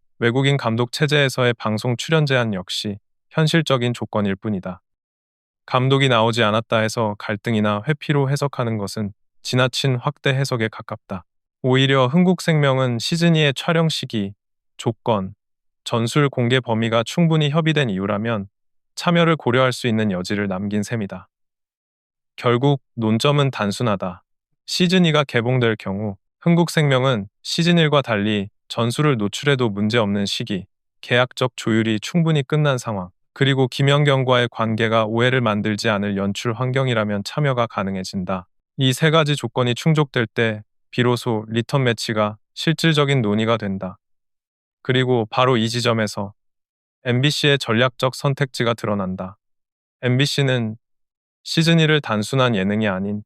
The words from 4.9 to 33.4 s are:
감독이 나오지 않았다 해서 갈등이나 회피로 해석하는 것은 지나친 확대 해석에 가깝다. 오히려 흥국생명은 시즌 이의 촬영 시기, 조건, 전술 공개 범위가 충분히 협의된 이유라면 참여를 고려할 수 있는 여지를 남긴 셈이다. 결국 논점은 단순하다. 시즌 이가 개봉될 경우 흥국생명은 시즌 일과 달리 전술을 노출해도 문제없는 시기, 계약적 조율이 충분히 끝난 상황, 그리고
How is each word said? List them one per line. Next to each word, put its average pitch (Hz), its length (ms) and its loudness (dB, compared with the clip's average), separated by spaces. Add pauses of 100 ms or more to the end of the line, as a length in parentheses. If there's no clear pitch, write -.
감독이 135 420 2
나오지 117 340 2
않았다 110 360 0
해서 110 400 -2
갈등이나 107 680 -2
회피로 143 440 -2
해석하는 123 480 -4
것은 101 340 -6 (300)
지나친 127 520 0
확대 139 360 -4
해석에 131 360 -2
가깝다. - 560 -12 (380)
오히려 131 460 4
흥국생명은 143 920 2
시즌 170 380 2
이의 147 160 2
촬영 165 340 0
시기, 107 460 -4 (420)
조건, 101 600 -2 (500)
전술 120 420 0
공개 120 320 0
범위가 113 460 0
충분히 160 440 2
협의된 151 400 0
이유라면 101 600 -4 (460)
참여를 170 420 2
고려할 127 340 2
수 - 160 -4
있는 110 240 0
여지를 98 380 -4
남긴 101 340 -4
셈이다. 98 460 -8 (1080)
결국 135 460 0 (140)
논점은 131 540 2
단순하다. 101 760 -4 (400)
시즌 180 400 2
이가 151 180 4
개봉될 120 540 0
경우 101 400 -6 (240)
흥국생명은 139 880 2 (120)
시즌 170 360 0
일과 147 240 4
달리 104 480 0 (180)
전술을 127 480 0
노출해도 120 540 0
문제없는 104 560 0
시기, 95 400 -6 (340)
계약적 127 560 -2
조율이 110 460 0
충분히 160 420 0
끝난 147 340 0
상황, 98 340 -8 (200)
그리고 135 380 2